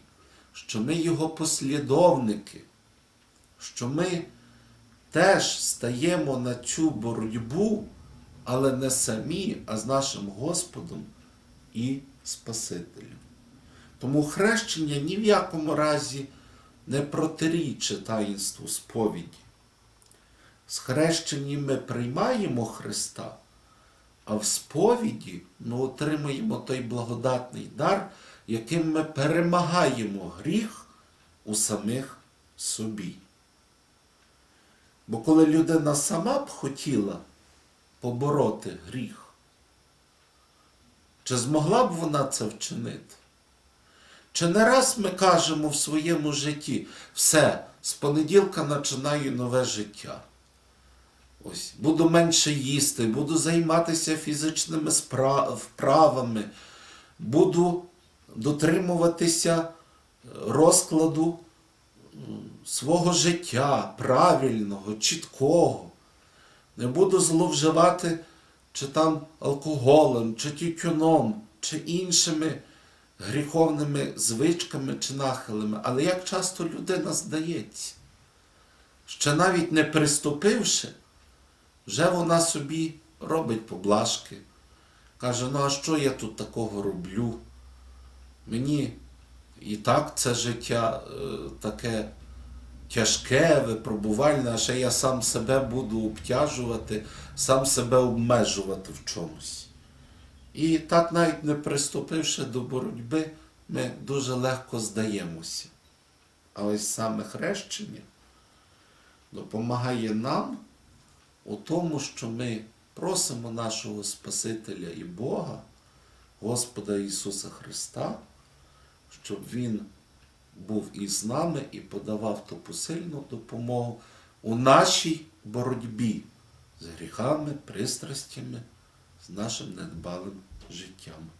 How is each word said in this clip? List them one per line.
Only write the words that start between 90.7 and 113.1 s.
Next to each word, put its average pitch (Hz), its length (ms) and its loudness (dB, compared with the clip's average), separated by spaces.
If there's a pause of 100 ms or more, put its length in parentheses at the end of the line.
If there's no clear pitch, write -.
е, - 300 -8 (220)
таке 107 500 -4 (840)
тяжке, 139 760 4
випробувальне, 110 840 0
а 113 60 -2
ще 127 220 0
я 123 120 2
сам 131 300 2
себе 127 380 2
буду 113 460 -2
обтяжувати, 120 1000 -2 (300)
сам 135 300 2
себе 120 320 2
обмежувати 113 960 2
в - 120 -16
чомусь". - 640 -10 (840)
І 160 240 2
так, 170 340 4
навіть 160 320 2
не 151 120 0
приступивши 143 880 -4
до 123 180 -4
боротьби, 123 720 -4 (380)
ми 127 220 -4 (100)
дуже 127 320 -2
легко 127 460 -2
здаємося. 98 840 -6 (880)
А 101 100 -8
ось 104 240 0
саме 110 360 -4
хрещення - 800 -8 (1300)
допомагає 117 800 -4
нам 147 480 -2 (880)
у 104 100 -8
тому, 160 440 -2
що - 300 -8
ми 113 320 -6 (320)
просимо 139 580 -4